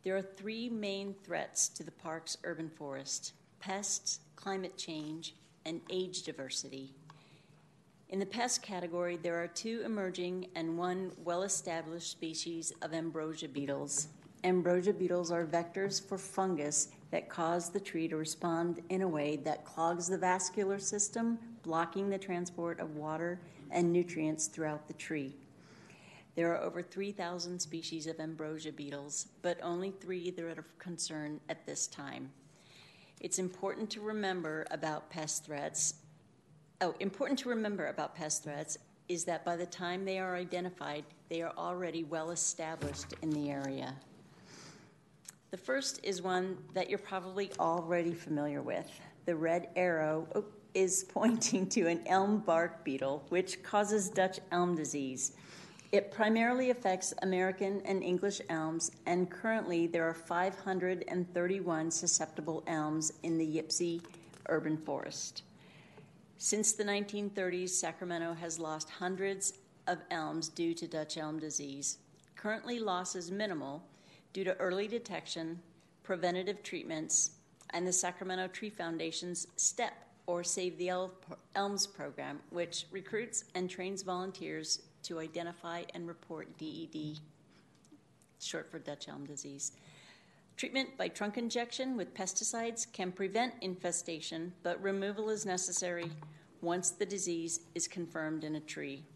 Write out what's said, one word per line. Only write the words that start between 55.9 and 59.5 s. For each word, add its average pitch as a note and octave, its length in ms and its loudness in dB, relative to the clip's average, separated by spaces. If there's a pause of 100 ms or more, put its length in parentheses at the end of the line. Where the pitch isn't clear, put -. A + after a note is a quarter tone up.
It G3+ 200 6
primarily A#3 580 6
affects F#3+ 420 2 (100)
American F#3+ 640 2
and F#3+ 200 2
English F3+ 440 2
elms, D#3+ 440 0 (140)
and F3+ 220 4
currently F3 600 2